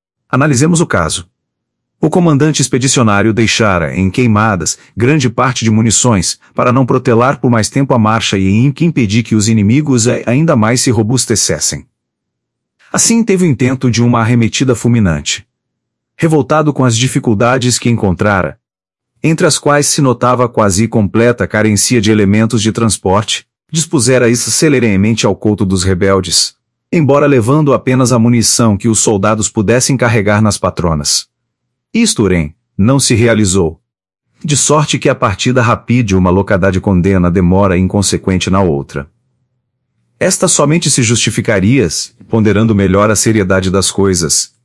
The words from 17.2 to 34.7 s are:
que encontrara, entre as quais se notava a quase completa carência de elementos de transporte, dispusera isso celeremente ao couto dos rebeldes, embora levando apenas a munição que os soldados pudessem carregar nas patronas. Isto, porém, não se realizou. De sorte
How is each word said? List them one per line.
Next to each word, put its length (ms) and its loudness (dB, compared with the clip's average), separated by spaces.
que 120 -2
encontrara, 720 -2
entre 240 0
as 100 0
quais 300 0
se 140 -2
notava 440 0
a 40 -2
quase 380 0
completa 600 0
carência 520 0
de 120 0
elementos 500 2
de 100 0
transporte, 760 -2
dispusera 580 0
isso 220 -2
celeremente 720 0
ao 100 0
couto 300 -2
dos 180 -2
rebeldes, 720 -2
embora 340 2
levando 480 2
apenas 380 0
a 80 2
munição 580 2
que 100 -4
os 120 0
soldados 500 -2
pudessem 480 0
carregar 440 0
nas 160 0
patronas. 720 -4
Isto, 320 0
porém, 300 0
não 220 2
se 160 0
realizou. 640 0
De 120 -2
sorte 440 0